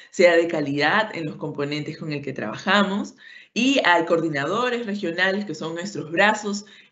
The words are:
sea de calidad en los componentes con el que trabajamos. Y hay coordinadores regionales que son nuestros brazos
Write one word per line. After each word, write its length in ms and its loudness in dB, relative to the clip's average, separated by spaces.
sea 260 6
de 120 4
calidad 680 0
en 120 -6
los 100 -8
componentes 600 -6
con 140 -8
el 100 -6
que 100 -8
trabajamos. 840 0
Y 340 2
hay 180 6
coordinadores 800 -2
regionales 640 -2
que 80 -8
son 200 -8
nuestros 360 -8
brazos 560 2